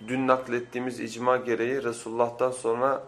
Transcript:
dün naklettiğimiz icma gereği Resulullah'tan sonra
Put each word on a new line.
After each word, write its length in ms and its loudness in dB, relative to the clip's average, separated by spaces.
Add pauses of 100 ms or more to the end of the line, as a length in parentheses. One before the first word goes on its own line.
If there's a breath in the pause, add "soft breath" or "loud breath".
dün 200 0
naklettiğimiz 720 0
icma 380 2
gereği 460 0
Resulullah'tan 680 0
sonra 560 0